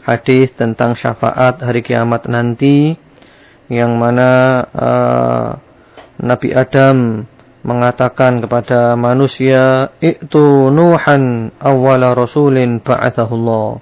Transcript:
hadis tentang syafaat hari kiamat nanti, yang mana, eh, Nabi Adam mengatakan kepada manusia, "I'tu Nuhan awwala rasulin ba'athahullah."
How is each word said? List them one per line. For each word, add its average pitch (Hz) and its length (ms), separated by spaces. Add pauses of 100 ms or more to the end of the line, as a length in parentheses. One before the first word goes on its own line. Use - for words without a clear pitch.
hadis 131 480
tentang 120 460
syafaat 123 640
hari 120 160
kiamat 117 480
nanti, 135 720 (720)
yang 120 300
mana, 127 680
eh, 123 800 (760)
Nabi 123 260
Adam 127 720 (400)
mengatakan 123 800
kepada 120 560
manusia, 131 1000
"I'tu 147 720
Nuhan 143 880
awwala 127 560
rasulin 127 640
ba'athahullah." 117 1000